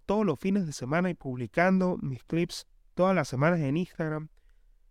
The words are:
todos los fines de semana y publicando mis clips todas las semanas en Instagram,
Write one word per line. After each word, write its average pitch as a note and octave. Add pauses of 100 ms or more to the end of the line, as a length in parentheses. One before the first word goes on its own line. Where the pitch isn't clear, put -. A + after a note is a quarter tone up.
todos G#3
los D#3
fines F#3+
de D3
semana E3
y E3+
publicando E3+
mis C3+
clips - (260)
todas F#3
las E3
semanas D#3
en C#3+
Instagram, D#3 (640)